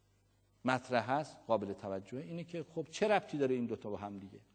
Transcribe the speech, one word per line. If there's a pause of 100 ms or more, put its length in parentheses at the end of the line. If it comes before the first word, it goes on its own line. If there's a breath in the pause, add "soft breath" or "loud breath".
(640)
مطرح
هست، (100)
قابل
توجهه،
اینه
که (100)
خب
چه
ربطی
داره
این
دوتا
با
هم
دیگه؟ (160)